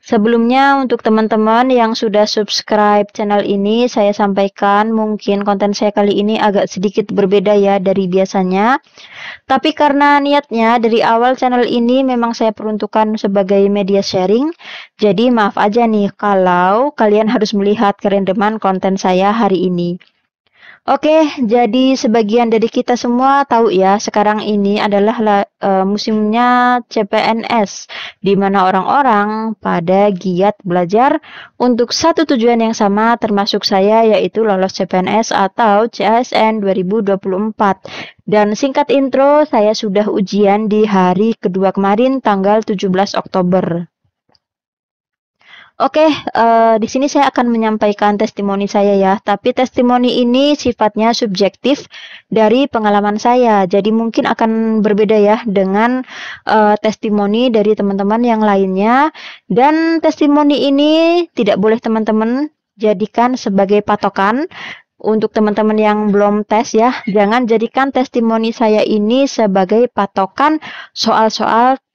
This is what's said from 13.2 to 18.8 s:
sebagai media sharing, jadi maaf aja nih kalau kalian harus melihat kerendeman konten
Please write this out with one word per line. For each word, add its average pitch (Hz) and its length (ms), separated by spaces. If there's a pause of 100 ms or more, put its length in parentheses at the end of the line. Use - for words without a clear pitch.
sebagai 196 480
media 202 320
sharing, 208 560 (400)
jadi 208 320
maaf 220 320
aja 220 240
nih 214 320
kalau 190 800
kalian 214 320
harus 214 240
melihat 202 480
kerendeman 196 560
konten 190 400